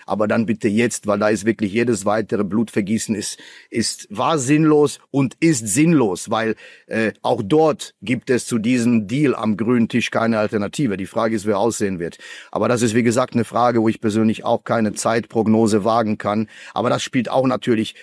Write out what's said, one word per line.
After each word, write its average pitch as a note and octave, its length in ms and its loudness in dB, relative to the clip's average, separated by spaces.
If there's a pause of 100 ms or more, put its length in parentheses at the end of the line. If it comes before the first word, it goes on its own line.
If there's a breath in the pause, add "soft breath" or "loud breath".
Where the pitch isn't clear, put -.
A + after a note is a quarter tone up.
aber G#2 220 0
dann A2+ 180 0
bitte - 220 -2
jetzt, A2 400 0
weil G#2 100 2
da G#2+ 120 2
ist G2+ 160 -2
wirklich G#2+ 280 -2
jedes A2+ 320 0
weitere G#2 380 -2
Blutvergießen G#2+ 720 -2
ist, - 240 -8 (320 loud breath)
ist, - 400 -4
war B2+ 260 -2
sinnlos D3 600 2 (100)
und C#3 300 -2
ist C3 280 2
sinnlos, B2 640 2
weil, A2 240 -2 (320 loud breath)
äh, A2 280 -2 (100)
auch A#2+ 200 0
dort D3+ 600 0
gibt A#2+ 260 -4
es B2 160 0
zu A#2+ 140 -2
diesem A#2 480 2
Deal B2+ 260 0
am A2 240 -2
grünen A#2 320 2
Tisch - 220 -2
keine A2+ 260 0
Alternative. G#2 580 -2
Die F#2 120 -6
Frage A2+ 280 -2
ist, G2+ 120 -6
wer G#2 100 0
aussehen G#2 400 -2
wird. E2 220 -8 (320 loud breath)
Aber G#2 160 0
das A#2+ 160 2
ist, G#2+ 100 2
wie A#2+ 80 2
gesagt, A#2+ 320 0
eine A#2 120 0
Frage, A#2+ 360 2
wo A2 80 2
ich G#2+ 100 -2
persönlich A2 460 0
auch A2+ 180 0
keine A2+ 300 0
Zeitprognose A2 920 2
wagen A2 360 0
kann. G#2+ 300 -2 (260 loud breath)
Aber A#2+ 160 0
das C3 100 -2
spielt - 280 -4
auch C3 180 2
natürlich A2+ 540 -2